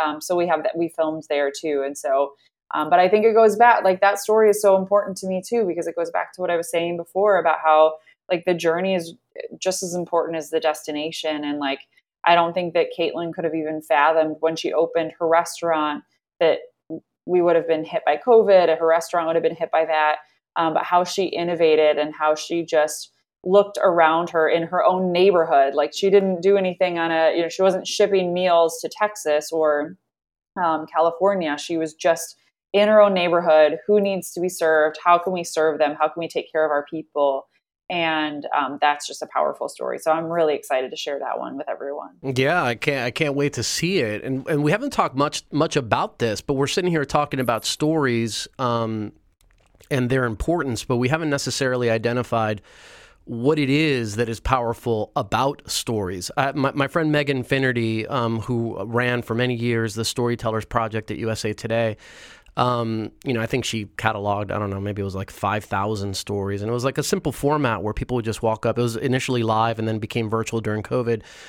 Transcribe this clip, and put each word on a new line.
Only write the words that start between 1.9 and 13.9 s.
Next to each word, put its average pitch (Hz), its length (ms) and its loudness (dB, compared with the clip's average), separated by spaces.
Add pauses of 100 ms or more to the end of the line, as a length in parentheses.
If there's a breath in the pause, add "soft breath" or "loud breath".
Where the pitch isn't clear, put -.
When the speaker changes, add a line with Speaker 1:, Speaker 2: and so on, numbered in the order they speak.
Speaker 1:
so, 139 360 -2 (420 soft breath)
um, 156 160 -4
but 175 80 6
I 185 100 6
think 214 160 4
it 226 80 4
goes 220 220 6
back, 233 280 6
like, 185 180 2
that 202 180 4
story 220 320 4
is 208 100 -2
so 196 160 6
important 190 400 0
to 190 100 -10
me 185 160 -4
too, 233 220 -2
because 170 220 -4
it 165 80 -8
goes 165 160 -4
back 175 220 -4
to 185 80 -12
what 175 100 -2
I 175 60 0
was 170 120 -6
saying 170 280 -2
before 190 420 2
about 165 240 2
how, 156 320 6 (360 soft breath)
like, 175 140 0
the 180 80 2
journey 170 420 0
is 170 180 -6 (460)
just 185 240 -4
as 175 100 -6
important 165 440 -2
as 151 120 -8
the 165 100 -2
destination. 151 840 -4
And, 147 160 -4
like, 139 200 -4 (440)
I 170 100 6
don't 170 200 4
think 175 200 -4
that 170 140 2 (100)
Caitlin 170 360 -4
could 175 100 -6
have 156 100 -2
even 156 300 -6
fathomed 156 560 2